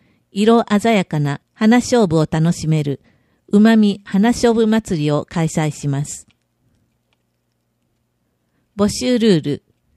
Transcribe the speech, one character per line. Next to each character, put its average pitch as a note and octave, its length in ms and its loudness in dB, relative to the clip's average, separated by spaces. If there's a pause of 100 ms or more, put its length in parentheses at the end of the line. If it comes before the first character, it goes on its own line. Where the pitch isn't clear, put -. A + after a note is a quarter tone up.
(320)
色 A3 320 2 (140)
鮮 A3+ 180 0
や F#3 80 0
か D#3 160 -4
な C#3+ 200 -4 (140)
花 A3 260 2
菖 A#3 260 0
蒲 D#3+ 120 0
を D#3 120 0
楽 E3 220 0
し - 160 -8
め D#3 140 0
る C#3+ 180 -6 (480)
う G3+ 120 2
ま A3+ 160 4
み G#3 280 0
花 G3+ 260 0
菖 A#3+ 220 0
蒲 A3+ 140 0
祭 G#3 380 -2
り D3+ 60 0
を D3 140 -2
開 E3 240 -4
催 D#3 220 -4
し - 180 -8
ま C#3 160 -4
す。 - 220 -16 (2500)
募 G3+ 120 0
集 B3 300 -2
ル A3 100 2
ー E3 140 4
ル。 C#3+ 200 -6 (340)